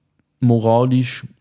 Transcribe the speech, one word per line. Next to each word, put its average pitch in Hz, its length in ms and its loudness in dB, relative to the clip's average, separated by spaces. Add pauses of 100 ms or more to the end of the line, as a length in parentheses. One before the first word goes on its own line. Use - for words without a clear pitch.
(400)
moralisch 120 840 0 (160)